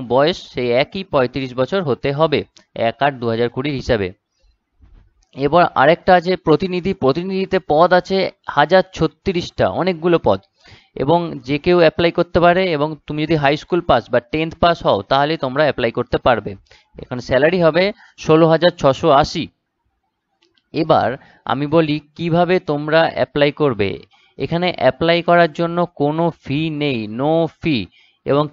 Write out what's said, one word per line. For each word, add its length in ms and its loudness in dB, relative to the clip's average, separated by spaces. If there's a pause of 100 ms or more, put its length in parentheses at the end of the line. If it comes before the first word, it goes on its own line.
(120)
বয়স 260 2 (140)
সেই 160 -4 (140)
একই 200 -6 (100)
পঁয়ত্রিশ 480 -2
বছর 280 -2
হতে 300 -2
হবে 220 2 (480)
এক 80 -6 (100)
আট 140 0
দু 120 -4
হাজার 220 -2
কুড়ির 260 -6
হিসাবে। 280 -2 (1300)
এবার 280 2 (180)
আরেকটা 360 4
আছে 140 -2 (140)
প্রতিনিধি, 460 0 (100)
প্রতিনিধিতে 560 -2 (140)
পদ 160 4 (120)
আছে 180 -4 (380)
হাজার 260 4 (140)
ছত্রিশটা, 680 -4 (140)
অনেকগুলো 460 0
পদ, 140 2 (640)
এবং 160 2 (280)
যে 180 -2
কেউ 200 4
অ্যাপ্লাই 340 2
করতে 260 -2
পারে 180 4 (140)
এবং 120 -2 (180)
তুমি 180 -6
যদি 180 0
হাই 200 2
স্কুল 260 -2
পাস 140 2 (100)
বা 80 2 (120)
টেন্থ 200 -4 (100)
পাস 140 2 (100)
হও 120 2 (120)
তাহলে 240 0 (100)
তোমরা 220 -2
অ্যাপ্লাই 320 -2
করতে 280 -4
পারবে। 240 0 (520)
এখানে 260 -10
স্যালারি 380 2
হবে 180 2 (400)
ষোলো 280 4
হাজার 280 2
ছশো 280 2 (140)
আশি। 220 -4 (1300)
এবার 340 2 (440)
আমি 140 -4 (100)
বলি 200 0 (200)
কিভাবে 400 0 (140)
তোমরা 300 0 (160)
অ্যাপ্লাই 340 0 (100)
করবে। 300 0 (480)
এখানে 300 -4 (120)
অ্যাপ্লাই 380 0 (100)
করার 300 4
জন্য 200 -2 (240)
কোনো 220 -2 (200)
ফি 160 -4 (220)
নেই, 160 -2 (200)
no 140 0 (280)
fee। 240 -2 (420)
এবং 260 0